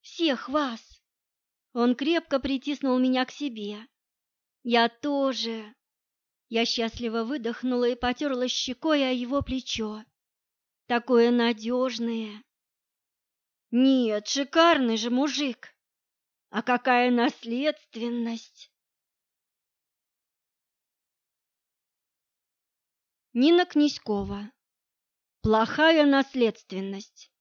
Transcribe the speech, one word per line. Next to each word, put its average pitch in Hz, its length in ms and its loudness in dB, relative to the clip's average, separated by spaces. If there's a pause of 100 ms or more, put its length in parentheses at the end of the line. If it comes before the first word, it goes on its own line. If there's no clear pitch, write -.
Всех 285 480 -4
вас!» 262 320 -4 (920)
Он 240 220 2
крепко 311 440 -2
притиснул 262 580 -2
меня 254 280 2
к - 60 -20
себе. 220 560 -10 (760)
«Я 233 260 2
тоже!» 233 880 -4 (720)
Я 226 160 0
счастливо 226 580 -4
выдохнула 240 680 -2
и 247 60 -2
потерла 254 520 -4
щекой 277 600 -2
о 254 40 -2
его 254 320 -4
плечо. 220 600 -8 (840)
«Такое 240 420 2
надежное!» 233 1120 -2 (1300)
«Нет, 240 580 2
шикарный 277 680 2
же 233 140 -4
мужик! 262 640 -2 (760)
А 214 140 -4
какая 247 480 2
наследственность!» 240 1600 -4 (4000)
Нина 339 340 4
Князькова. 208 840 -2 (920)
«Плохая 294 680 4
наследственность». 208 1300 -2